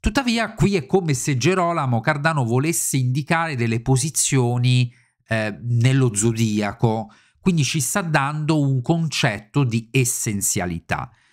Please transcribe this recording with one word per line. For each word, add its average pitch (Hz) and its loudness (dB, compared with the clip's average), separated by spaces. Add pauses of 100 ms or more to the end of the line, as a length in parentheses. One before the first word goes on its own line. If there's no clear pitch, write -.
Tuttavia 226 0
qui 196 2
è 170 -2
come 175 0
se 135 -2
Gerolamo 160 0
Cardano 147 0
volesse 139 0
indicare 143 -2
delle 113 -2
posizioni, 123 0 (340)
eh, 107 -4
nello 120 2
zodiaco, 110 0 (300)
quindi 170 2
ci 160 -2
sta 202 -2
dando 151 0
un 135 2
concetto 143 0
di 117 -2
essenzialità. 90 -2 (220)